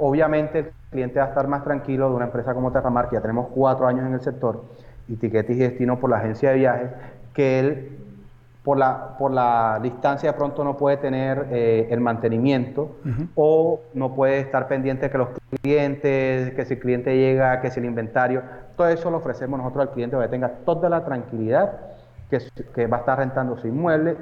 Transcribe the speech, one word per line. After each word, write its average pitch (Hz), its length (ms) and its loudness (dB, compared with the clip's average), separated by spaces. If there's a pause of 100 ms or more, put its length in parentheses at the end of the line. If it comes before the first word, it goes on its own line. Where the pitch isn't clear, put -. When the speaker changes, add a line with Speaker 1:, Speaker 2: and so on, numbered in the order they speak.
Speaker 1:
obviamente 151 580 2
el 151 140 -4 (180)
cliente 131 300 -2
va 135 60 2
a - 20 -2
estar 135 180 0
más 139 160 -2
tranquilo 135 460 0
de 127 80 0
una 120 80 -2
empresa 120 300 -2
como 127 180 -2
Terramar, 123 360 0
que - 80 -4
ya 107 60 -2
tenemos 117 320 -2
cuatro 131 320 2
años 127 200 0
en 131 80 -2
el 123 60 -4
sector, 127 440 -4 (420)
y 117 100 -8
Tiquetes 110 400 0
y 127 40 2
Destino 123 400 0
por 127 100 2
la 117 80 4
agencia 110 320 0
de 135 60 4
viajes, 123 340 2 (440)
que 131 260 2
él 135 340 -2 (680)
por 139 120 2
la, 131 420 0
por 135 140 0
la 117 500 2
distancia 143 500 0
de 135 40 -6
pronto 143 260 -2
no 139 140 -2
puede 139 220 2
tener, 135 520 -2
eh, 113 400 2
el 120 100 2
mantenimiento 120 1040 0
Speaker 2:
Ujú. 143 300 -4
Speaker 1:
o 160 460 4 (140)
no 131 200 -4
puede 135 260 2
estar 135 280 -2
pendiente 135 420 -2
que 139 60 -2
los 127 120 0 (340)
clientes, 135 920 2
que 131 120 -2
si 131 80 -4
el - 60 -6
cliente 123 360 0
llega, 131 460 4
que 127 80 -2
si 127 100 -6
el 120 60 -2
inventario, 127 560 0 (340)
todo 175 120 4
eso 170 220 0
lo 165 80 0
ofrecemos 131 400 -4
nosotros 127 300 -2
al 127 60 -12
cliente 123 220 -4
para 117 120 0
que - 40 -10
tenga 127 180 -2 (160)
toda 165 240 2
la 165 140 0
tranquilidad 120 680 0 (560)
que 139 80 0
s-, 117 140 -6 (240)
que 117 120 0
va 117 120 0
a - 20 -8
estar 131 180 0
rentando 127 380 -2
su 117 120 -6
inmueble 156 540 0